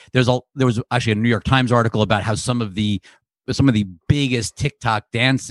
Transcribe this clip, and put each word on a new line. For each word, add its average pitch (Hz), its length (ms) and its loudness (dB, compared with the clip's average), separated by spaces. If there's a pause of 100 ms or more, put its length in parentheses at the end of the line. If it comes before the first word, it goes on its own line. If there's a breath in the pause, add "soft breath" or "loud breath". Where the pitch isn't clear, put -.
(140 soft breath)
there's 127 120 4
a, 123 140 2 (140)
there 131 120 0
was 120 140 0 (100)
actually 117 220 0
a 104 40 2
New 113 120 0
York 113 160 0
Times 127 260 2
article 117 300 2
about 104 220 2
how 107 120 -2
some 120 280 -4
of 101 120 -8
the, 104 240 -2 (520 soft breath)
some 139 180 2
of 123 60 2
the 107 100 2 (240)
biggest 127 480 -2
TikTok 113 560 -4
dance 127 380 0